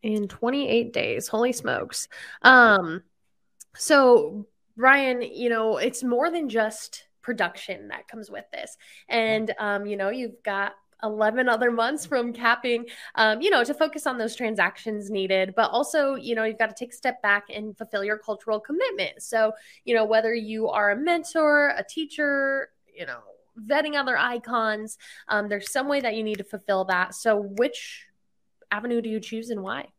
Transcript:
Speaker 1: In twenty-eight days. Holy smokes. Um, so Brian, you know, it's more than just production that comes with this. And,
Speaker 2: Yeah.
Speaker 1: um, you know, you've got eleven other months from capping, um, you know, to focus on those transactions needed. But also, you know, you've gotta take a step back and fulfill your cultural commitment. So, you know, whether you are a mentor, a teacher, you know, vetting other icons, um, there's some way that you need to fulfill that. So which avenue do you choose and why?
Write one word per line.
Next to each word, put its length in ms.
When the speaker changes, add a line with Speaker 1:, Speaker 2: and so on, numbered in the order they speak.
Speaker 1:
In 240
twenty-eight 640
days. 340
Holy 240
smokes. 560
Um, 600
so 720
Brian, 460
you 260
know, 280
it's 260
more 260
than 180
just 600
production 680
that 180
comes 220
with 240
this. 240
And, 500
Speaker 2:
Yeah. 160
Speaker 1:
um, 100
you 120
know, 120
you've 340
got 300
eleven 460
other 220
months 340
from 280
capping, 520
um, 260
you 80
know, 140
to 100
focus 340
on 100
those 180
transactions 760
needed. 440
But 160
also, 440
you 180
know, 100
you've 140
gotta 160
take 200
a 20
step 260
back 320
and 240
fulfill 260
your 140
cultural 420
commitment. 640
So, 300
you 80
know, 120
whether 280
you 360
are 220
a 40
mentor, 840
a 60
teacher, 880
you 100
know, 140
vetting 280
other 220
icons, 800
um, 200
there's 240
some 160
way 140
that 140
you 80
need 160
to 40
fulfill 420
that. 280
So 240
which 680
avenue 280
do 100
you 100
choose 320
and 100
why? 380